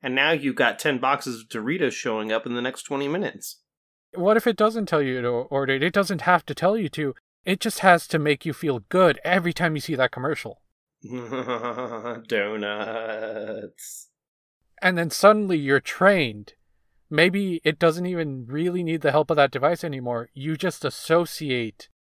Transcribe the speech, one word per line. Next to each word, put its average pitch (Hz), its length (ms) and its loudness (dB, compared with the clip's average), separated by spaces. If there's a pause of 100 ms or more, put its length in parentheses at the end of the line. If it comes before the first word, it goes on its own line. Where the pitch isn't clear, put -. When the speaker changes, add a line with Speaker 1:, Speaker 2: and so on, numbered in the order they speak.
Speaker 1:
And 127 120 -4
now 139 180 4
you've 139 240 -2
got 120 220 2
ten 143 200 0
boxes 131 420 -2
of 113 80 -20
Doritos 127 440 -2
showing 110 380 -4
up 113 160 -2
in 120 80 -6
the 120 80 -4
next 127 220 -6
twenty 139 240 -4
minutes. 160 540 -6 (520)
Speaker 2:
What 190 220 4
if 226 100 2
it 233 100 2
doesn't 214 300 2
tell 156 160 2
you 127 200 -2
to 120 60 0
order 131 460 0
it? 135 80 0
It 175 100 0
doesn't 196 300 0
have 175 240 2
to 147 80 -6
tell 196 220 0
you 202 140 -2
to. 143 240 -4 (300)
It 185 160 -2
just - 200 -4
has 180 280 6
to 170 100 0
make 147 260 0
you 160 80 -4
feel 135 360 -2
good 175 360 4
every 175 280 2
time 165 240 0
you 143 40 -4
see 156 140 -4
that 127 160 2
commercial. 127 520 -8 (200)
Speaker 1:
<laughs> - 200 -20 (1300)
Donuts. 107 1800 -6 (760)
Speaker 2:
And 180 160 2
then 170 120 0
suddenly 196 480 4
you're 139 220 4
trained. 143 760 2 (540)
Maybe 180 540 2
it 160 160 2
doesn't 170 280 2
even 151 400 -4
really 175 360 -2
need 165 200 -2
the 143 100 4
help 151 180 2
of 160 60 2
that 139 160 4
device 147 320 0
anymore. 123 500 -6
You 151 220 -6
just - 280 -4
associate 139 1040 -2 (140)